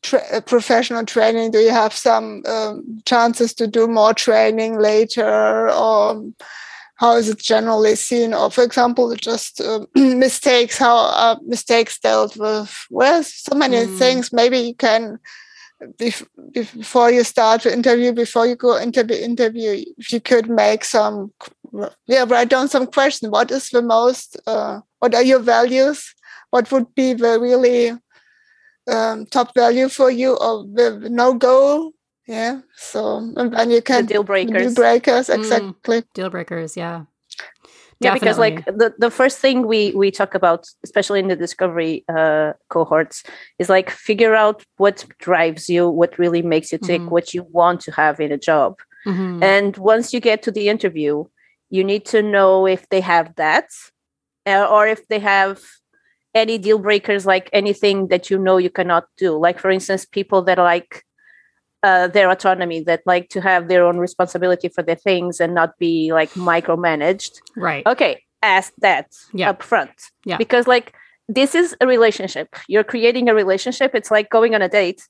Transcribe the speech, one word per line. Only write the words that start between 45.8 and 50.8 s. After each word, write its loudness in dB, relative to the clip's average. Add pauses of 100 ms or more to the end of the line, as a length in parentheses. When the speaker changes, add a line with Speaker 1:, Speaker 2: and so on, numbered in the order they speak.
Speaker 3:
what 0
really 0
makes -2
you -6
tick, -4
Speaker 2:
Mm-hmm. -10
Speaker 3:
what -2
you -8
want 2
to -16
have 0
in -4
a -6
job. 0 (280)
Speaker 2:
Mm-hmm. -4
Speaker 3:
And 2
once 4
you -4
get 0
to -4
the -2
interview, -2 (460)